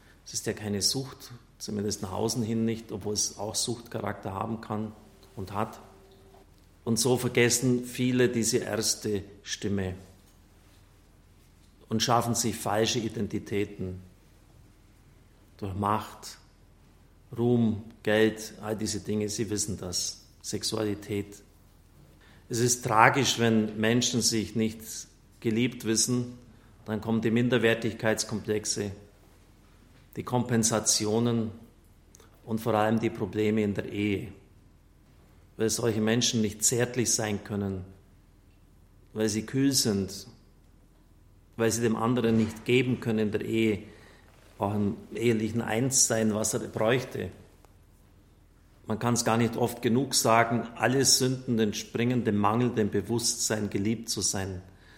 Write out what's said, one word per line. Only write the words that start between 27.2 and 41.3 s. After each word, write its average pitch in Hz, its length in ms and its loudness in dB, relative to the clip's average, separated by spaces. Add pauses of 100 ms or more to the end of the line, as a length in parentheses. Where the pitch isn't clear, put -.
die 117 80 2
Minderwertigkeitskomplexe, 110 1600 0 (1200)
die - 60 -6
Kompensationen 113 1300 2 (920)
und 110 160 -4
vor 113 140 0
allem 110 260 4
die 113 100 0
Probleme 107 520 0
in 101 120 0
der - 160 -6
Ehe. 101 380 -2 (1300)
Weil 110 140 0
solche 113 300 0
Menschen 113 420 2
nicht 104 200 -4
zärtlich 120 500 0
sein 107 300 -2
können, 98 420 -4 (1300)
weil 110 160 0
sie 107 180 -2
kühl 135 260 2
sind, 98 540 0 (1300)